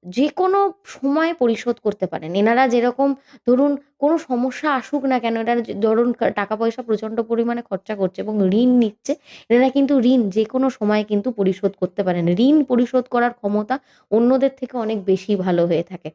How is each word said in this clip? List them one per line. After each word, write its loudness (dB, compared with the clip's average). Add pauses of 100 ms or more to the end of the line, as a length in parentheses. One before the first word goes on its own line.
যে -2
কোনো 0 (120)
সময়ে -2
পরিশোধ -2
করতে -4
পারেন। -8
এনারা 2
যেরকম 0 (320)
ধরুন 2 (220)
কোনো 2
সমস্যা -4
আসুক -4
না 0
কেন, -2
এনারা 0
যে -8
ধরুন 2
কা-, 0
টাকা -4
পয়সা -4
প্রচণ্ড -4
পরিমাণে -2
খরচা -8
করছে -4
এবং 0
ঋণ 4
নিচ্ছে, 0 (340)
এনারা 4
কিন্তু 2
ঋণ 4
যে 0
কোনো -2
সময় 0
কিন্তু -2
পরিশোধ -2
করতে -4
পারেন। 0
ঋণ 4
পরিশোধ 0
করার -2
ক্ষমতা -4 (320)
অন্যদের 2
থেকে -10
অনেক -4
বেশি 0
ভালো 0
হয়ে 0
থাকে। -12